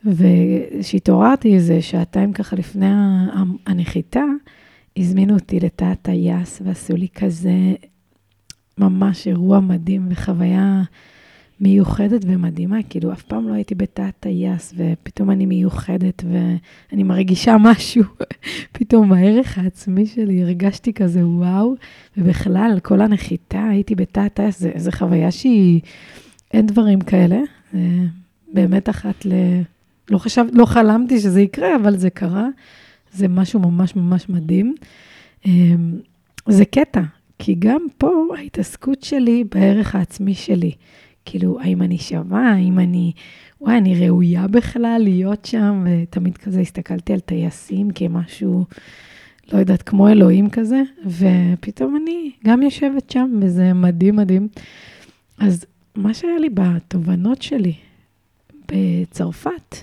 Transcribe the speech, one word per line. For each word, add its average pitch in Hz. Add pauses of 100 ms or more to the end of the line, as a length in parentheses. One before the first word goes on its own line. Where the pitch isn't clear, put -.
וכשהתעוררתי 190
איזה 170
שעתיים 196
ככה 196
לפני 190
ה-, 196 (240)
הנחיתה, 180 (720)
הזמינו 190
אותי 180
לתא 180
הטייס 180
ועשו 185
לי 180
כזה 180 (1200)
ממש 190
אירוע 185
מדהים 185
וחוויה 190 (760)
מיוחדת 196
ומדהימה. 175
כאילו, 175
אף 180
פעם 220
לא 214
הייתי 208
בתא 190
הטייס, 185
ופתאום 175
אני 196
מיוחדת 185
ואני 175
מרגישה 185
משהו. 226 (380)
<laughs> -
פתאום 214
הערך 202
העצמי 185
שלי, 202
הרגשתי 185
כזה 180
וואו, 180 (420)
ובכלל, 190
כל 196
הנחיתה, 202
הייתי 202
בתא 185
הטייס, 202
זה, 180
זה 175
חוויה 175
שהיא... 185 (720)
אין 220
דברים 208
כאלה. 185 (340)
זה 190 (720)
באמת 190
אחת 202
ל-, 180 (480)
לא 202
חשב-, 233
לא 233
חלמתי 233
שזה 196
יקרה, 302
אבל 208
זה 180
קרה. 202 (640)
זה 190
משהו 185
ממש 175
ממש 175
מדהים. 185 (720)
אמ, 175 (500)
זה 202
קטע, 269 (360)
כי 202
גם 254 (120)
פה 320 (120)
ההתעסקות 233
שלי 240 (100)
בערך 196
העצמי 196
שלי. 175 (520)
כאילו, 180
האם 180
אני 180
שווה? 185
האם 185
אני... 175 (480)
וואי, 240
אני 180
ראויה 175
בכלל 233
להיות 190
שם? 202
ותמיד 175
כזה 185
הסתכלתי 180
על 190
טייסים 180
כמשהו, 180 (880)
לא 202
יודעת, 190
כמו 202
אלוהים 202
כזה, 233 (240)
ופתאום 180
אני 320 (140)
גם 240
יושבת 277
שם, 254 (100)
וזה 185
מדהים, 180
מדהים. 196 (920)
אז 180 (280)
מה 214
שהיה 339
לי 311
בתובנות 180
שלי 196 (960)
בצרפת 185